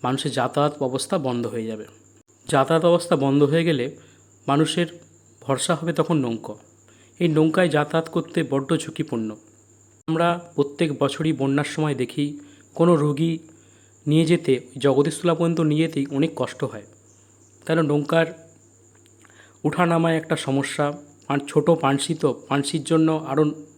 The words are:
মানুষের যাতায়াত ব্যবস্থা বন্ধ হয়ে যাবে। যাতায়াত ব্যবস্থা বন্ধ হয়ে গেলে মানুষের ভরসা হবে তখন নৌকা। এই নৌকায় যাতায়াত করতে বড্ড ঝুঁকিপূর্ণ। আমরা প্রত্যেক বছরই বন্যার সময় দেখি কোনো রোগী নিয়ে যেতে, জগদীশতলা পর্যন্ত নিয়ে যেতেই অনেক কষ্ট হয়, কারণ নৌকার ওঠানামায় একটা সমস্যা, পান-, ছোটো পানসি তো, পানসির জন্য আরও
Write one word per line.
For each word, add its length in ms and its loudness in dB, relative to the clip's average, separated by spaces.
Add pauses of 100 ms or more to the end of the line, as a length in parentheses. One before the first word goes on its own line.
মানুষের 280 -2
যাতায়াত 460 0
ব্যবস্থা 400 -4
বন্ধ 300 -2
হয়ে 180 -6
যাবে। 200 -8 (640)
যাতায়াত 320 4
ব্যবস্থা 340 2
বন্ধ 280 4
হয়ে 200 2
গেলে 320 -2 (520)
মানুষের 400 2 (540)
ভরসা 340 -2
হবে 180 -4
তখন 240 0
নৌকা। 360 -4 (680)
এই 80 0
নৌকায় 420 2
যাতায়াত 400 0
করতে 340 -4
বড্ড 340 -2
ঝুঁকিপূর্ণ। 580 -6 (720)
আমরা 480 0
প্রত্যেক 440 -2
বছরই 340 0
বন্যার 320 0
সময় 300 -2
দেখি 440 -4 (360)
কোনো 200 6
রোগী 440 0 (680)
নিয়ে 180 4
যেতে, 340 2 (180)
জগদীশতলা 580 2
পর্যন্ত 240 0
নিয়ে 280 2
যেতেই 240 -2
অনেক 240 0
কষ্ট 280 -4
হয়, 200 -8 (840)
কারণ 200 2
নৌকার 400 2 (1400)
ওঠানামায় 540 2
একটা 180 -2
সমস্যা, 580 -2 (340)
পান-, 200 -2
ছোটো 280 4
পানসি 400 0
তো, 320 -2
পানসির 360 -2
জন্য 440 2
আরও 160 0 (340)